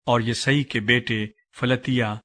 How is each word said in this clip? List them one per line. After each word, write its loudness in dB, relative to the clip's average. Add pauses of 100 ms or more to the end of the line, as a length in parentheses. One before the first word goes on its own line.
اور 2
یسئی 0
کے -4
بیٹے 0 (260)
فلتیا -2